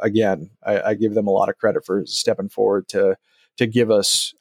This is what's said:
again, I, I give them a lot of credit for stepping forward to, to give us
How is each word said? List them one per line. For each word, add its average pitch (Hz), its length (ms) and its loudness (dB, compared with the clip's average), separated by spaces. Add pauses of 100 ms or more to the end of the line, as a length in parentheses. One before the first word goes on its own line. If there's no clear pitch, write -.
again, 101 480 0 (140)
I, 104 160 0
I 107 140 -2
give 107 200 -2
them 107 120 0
a 98 60 2
lot 98 160 2
of 98 100 -6
credit - 260 0
for 95 220 -2
stepping - 420 -2
forward 101 400 0
to, 98 280 0 (400)
to 123 100 0
give 113 240 2
us - 500 0